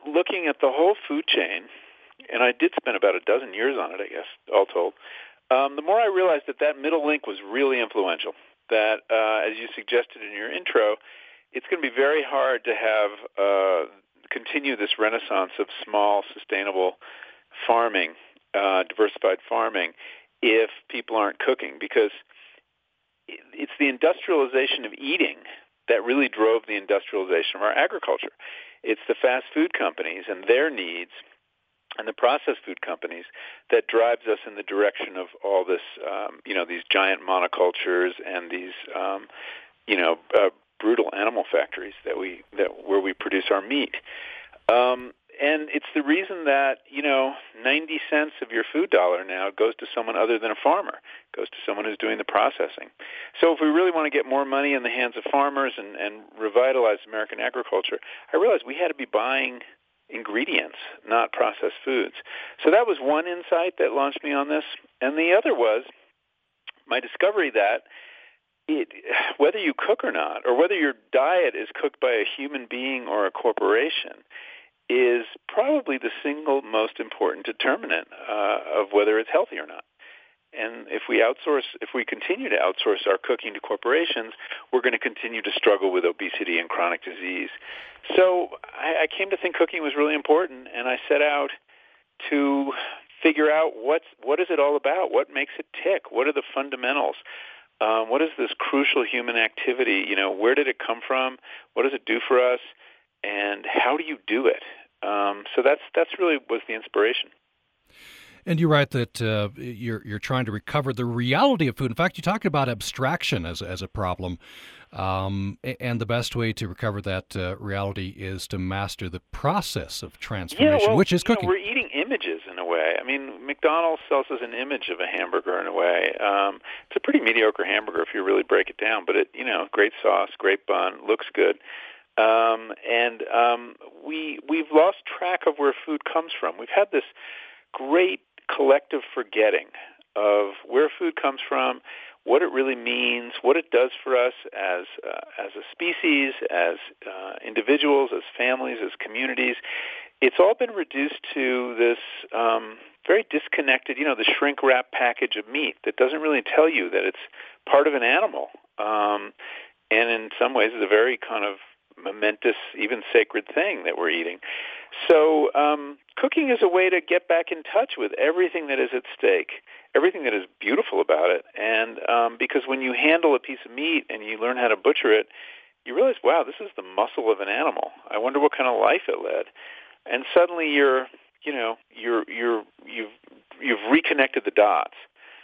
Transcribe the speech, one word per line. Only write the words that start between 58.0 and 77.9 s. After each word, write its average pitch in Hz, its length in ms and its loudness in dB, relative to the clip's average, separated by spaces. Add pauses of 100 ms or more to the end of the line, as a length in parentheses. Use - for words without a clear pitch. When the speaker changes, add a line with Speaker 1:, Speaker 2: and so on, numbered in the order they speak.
Speaker 1:
I 156 40 2
realized 196 280 4
we 127 80 -12
had 170 140 -2
to 156 80 -4
be 135 100 -8
buying 127 540 -2 (500)
ingredients, 117 680 -4 (300)
not 113 260 2
processed - 520 -2
foods. 127 300 0 (480)
So 156 80 6
that 226 160 6
was 180 120 0
one 151 280 0
insight 175 500 -2
that 143 140 2
launched 139 320 -2
me 147 100 -4
on 143 160 -2
this. 151 140 -2 (380)
And 143 180 -2
the 170 180 4
other 240 160 2
was 117 300 2 (1040)
my 117 120 0
discovery 165 520 0
that 107 320 2 (840)
it, 151 200 -2 (500)
whether 170 220 2
you 180 180 -2
cook - 260 -2
or - 80 -4
not, 110 360 -4
or 123 100 2
whether 175 160 4
your 151 200 0 (180)
diet 151 440 2
is 95 120 -8 (120)
cooked - 200 -4
by 127 100 0
a 113 160 2
human 139 420 -8
being 127 380 -6
or 98 220 0
a 92 40 -2
corporation, 113 920 0 (640)
is 120 360 4 (240)
probably 247 480 0
the 123 140 -4 (120)
single 147 380 0
most 110 360 -2
important - 480 -2
determinant, 131 640 -2 (220)